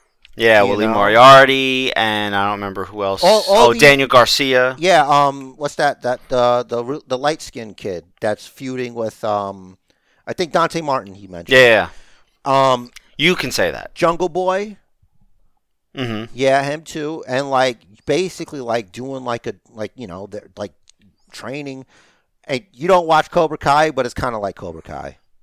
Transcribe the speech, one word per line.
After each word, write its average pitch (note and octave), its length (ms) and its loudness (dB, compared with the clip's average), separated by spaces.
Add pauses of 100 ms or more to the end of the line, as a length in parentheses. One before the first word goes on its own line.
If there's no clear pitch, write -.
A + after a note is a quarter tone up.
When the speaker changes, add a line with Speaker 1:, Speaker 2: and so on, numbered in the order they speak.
(360)
Speaker 1:
Yeah, A2 260 6
Speaker 2:
You G2+ 80 4
Speaker 1:
Willie G#2 160 -2
Speaker 2:
know? A2+ 80 0
Speaker 1:
Moriarty, C3 1000 6
and G#2 400 -2
I G2 80 0
don't G2+ 160 -4
remember G2 260 -8
who G#2 160 -12
else. G2 220 -2
Speaker 2:
All, G3+ 260 4
all G3+ 200 6
Speaker 1:
Oh, - 40 2
Speaker 2:
the A#3+ 60 -4
Speaker 1:
Daniel C#3 280 6
Garcia. B2+ 680 2
Speaker 2:
Yeah, E3 300 4
um, C#3 500 0
what's D3 200 -8
that? C#3+ 260 -2
That, B2 160 -4 (120)
uh, B2 300 2
the, A#2+ 460 -6
the B2+ 100 -4
light-skinned B2+ 580 -8
kid F2+ 300 -10 (160)
that's G#2+ 240 -4
feuding B2+ 480 -10
with, A2+ 300 -8
um, G2 560 -6 (480)
I A#2 60 -10
think E3 180 -6
Dante E3 300 -2
Martin B2+ 340 -6
he G2+ 100 -20
mentioned. F2+ 320 0
Speaker 1:
Yeah, B2+ 80 8
yeah, G#2 240 4 (560)
yeah. C3+ 280 2
Speaker 2:
Um, B2 180 -6 (260)
Speaker 1:
You E3+ 180 0
can D3 140 -8
say F#2 220 -2
that. G#1+ 240 -14
Speaker 2:
Jungle E3+ 340 -2
Boy. F#3 480 -6 (1160)
Speaker 1:
Mm-hmm. A#2 400 -8
Speaker 2:
Yeah, C3+ 260 2
him D3 220 -6
too. D#3 440 -10
And, C3+ 220 -4
like, C3 300 0 (260)
basically, D#3 540 -6
like, A#2 320 -6
doing, C3 320 -12
like, A#2+ 240 -8
a, G#2+ 80 -10 (160)
like, G#2+ 240 -12
you B2+ 100 -16
know, F#2 220 -14
they're, G2+ 280 -18
like, G#2 180 -12 (580)
training. C3+ 560 -14 (600)
And B2+ 220 -6
you B2+ 160 -12
don't F3+ 200 2
watch D#3 220 0
Cobra D#3 280 -2
Kai, D3+ 340 0
but C3 140 -4
it's A#2+ 80 -8
kinda A#2+ 240 -6
like G2 180 -8
Cobra E2 260 -16
Kai. C#2 360 -16 (260)